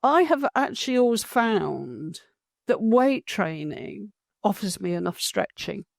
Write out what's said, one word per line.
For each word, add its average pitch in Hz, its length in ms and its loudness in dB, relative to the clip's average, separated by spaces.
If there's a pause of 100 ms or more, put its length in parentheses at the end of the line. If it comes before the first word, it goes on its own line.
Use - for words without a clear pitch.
I 302 200 6
have 302 220 2 (100)
actually 254 440 0
always 240 260 4
found 156 960 -2 (460)
that - 160 0
weight 247 440 4
training 160 840 -6 (320)
offers 202 360 -2
me 175 140 -2
enough 175 260 -4
stretching. - 640 -4 (140)